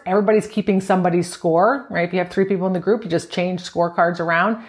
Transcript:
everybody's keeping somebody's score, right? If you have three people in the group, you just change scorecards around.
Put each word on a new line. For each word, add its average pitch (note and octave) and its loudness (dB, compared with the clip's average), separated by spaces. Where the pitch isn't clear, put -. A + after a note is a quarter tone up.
everybody's G#3 2
keeping G3 0
somebody's F3+ 2
score, G3+ 0
right? F3 -2
If F3 -8
you F#3 0
have F3+ -2
three G3 0
people F#3+ -2
in F#3+ -2
the F3+ -2
group, G#3+ 0
you F#3 -8
just E3 -4
change F3+ -4
scorecards E3+ 0
around. F3 0